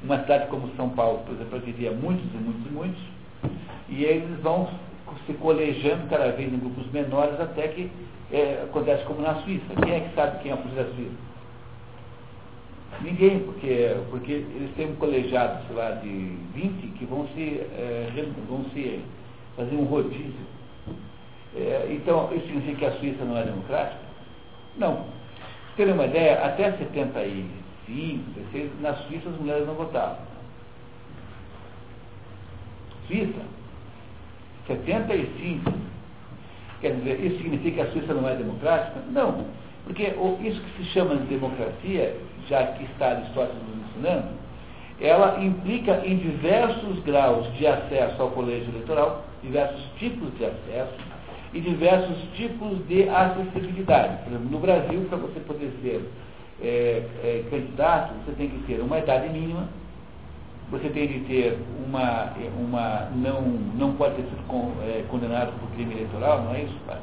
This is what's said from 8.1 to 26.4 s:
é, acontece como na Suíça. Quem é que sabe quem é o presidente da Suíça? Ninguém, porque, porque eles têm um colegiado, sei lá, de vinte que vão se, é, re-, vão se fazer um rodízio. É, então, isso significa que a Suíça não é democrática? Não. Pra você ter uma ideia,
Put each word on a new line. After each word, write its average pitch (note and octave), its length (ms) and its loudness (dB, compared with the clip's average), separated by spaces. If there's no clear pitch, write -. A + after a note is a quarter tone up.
é, C#3 320 4
acontece C#3+ 400 4
como D3+ 160 -4
na D#3 220 2
Suíça. - 400 -4
Quem E3 100 4
é E3 80 4
que - 140 -6
sabe C#3+ 280 2
quem C#3+ 80 -4
é C3+ 40 0
o B2 40 -4
presidente B2+ 300 -2
da B2 60 -6
Suíça? A2+ 380 -8
Ninguém, F3+ 380 6
porque, A#2+ 560 2
porque B2+ 220 -4
eles C#3 420 -4
têm D#3 160 -2
um C#3 60 -6
colegiado, B2+ 680 2
sei A#2 100 -6
lá, A2+ 140 0
de G#2 180 -6
vinte F#3 320 -4
que B2 60 -6
vão C#3+ 300 -4
se, D#3 260 -4
é, A#2 360 -4
re-, D3 180 -4
vão C3 240 -4
se B2+ 280 -4
fazer B2 220 -2
um D3 80 2
rodízio. - 480 0
É, B2+ 360 0
então, D#3 440 0
isso - 120 -2
significa C#3+ 320 -4
que D3 80 0
a B2+ 60 2
Suíça C#3 320 -4
não A#2+ 120 -2
é A2+ 80 0
democrática? A2 560 -2
Não. E3+ 160 2
Pra A#2 100 -6
você G3+ 80 6
ter F#3+ 80 6
uma C#3+ 140 4
ideia, D3+ 380 6